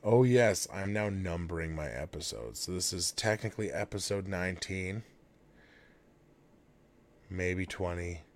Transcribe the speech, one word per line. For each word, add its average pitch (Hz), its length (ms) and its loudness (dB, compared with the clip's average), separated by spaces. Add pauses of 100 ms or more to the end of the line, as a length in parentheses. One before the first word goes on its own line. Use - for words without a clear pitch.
Oh 117 180 8
yes, 120 500 6
I'm 98 200 -4
now 107 160 2
numbering 85 640 -2
my 76 140 -4
episodes. 58 720 -6
So - 120 -4
this 90 200 0
is 90 200 -2
technically 107 600 0
episode 101 540 -4
nineteen, 92 760 -4 (2250)
maybe 92 380 -2
twenty 87 560 -4 (140)